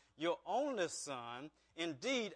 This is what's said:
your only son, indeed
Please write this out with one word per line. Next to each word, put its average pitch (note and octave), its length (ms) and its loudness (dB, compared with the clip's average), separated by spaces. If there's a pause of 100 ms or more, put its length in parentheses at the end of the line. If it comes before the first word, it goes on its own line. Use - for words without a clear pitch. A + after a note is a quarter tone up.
(160)
your E3 300 2
only A3 420 2
son, B2+ 640 -6 (240)
indeed G3 600 0